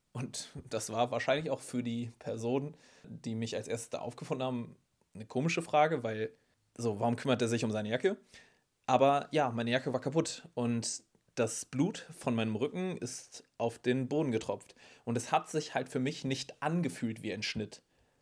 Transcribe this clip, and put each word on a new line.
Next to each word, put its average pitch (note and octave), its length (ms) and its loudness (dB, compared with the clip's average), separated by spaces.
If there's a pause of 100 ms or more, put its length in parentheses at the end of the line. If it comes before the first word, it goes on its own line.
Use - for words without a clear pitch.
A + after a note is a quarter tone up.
(120)
Und - 400 -8 (180)
das A2+ 220 -4
war A#2+ 200 2
wahrscheinlich C#3 380 2
auch C3 120 -2
für A#2+ 220 -4
die A#2 360 -4
Person, B2 560 -2 (280)
die A2+ 320 -8
mich A2+ 200 -4
als A2 120 -6
erstes A2 220 -4
da - 100 -6
aufgefunden C3 460 -4
haben, A#2+ 300 -4 (380)
eine A2 120 -12
komische E3 360 0
Frage, D3+ 420 4
weil A2 280 -2 (460)
so, A2+ 220 0
warum A#2+ 160 4
kümmert B2+ 260 2
er A#2+ 60 4
sich A#2 160 2
um A2 80 2
seine G#2+ 180 -2
Jacke? F#3 280 2 (680)
Aber C3+ 460 6
ja, C#3+ 200 4
meine A#2 200 0
Jacke B2+ 220 2
war B2+ 80 2
kaputt D#3 520 0
und A#2 500 0 (300)
das - 320 0
Blut D#3 420 0 (100)
von B2 160 0
meinem A2 220 2
Rücken F3+ 420 -2
ist - 460 -10 (140)
auf A#2 200 0
den B2+ 300 2
Boden C#3+ 240 2
getropft. G#2 420 -2 (300)
Und A#2+ 140 0
es A#2 160 -2
hat - 160 2
sich D3+ 240 -2
halt C3 160 0
für C3+ 100 0
mich B2+ 240 -2
nicht - 380 -4
angefühlt D3 600 0
wie G#2 120 -2
ein G#2+ 100 -4
Schnitt. - 380 -4 (400)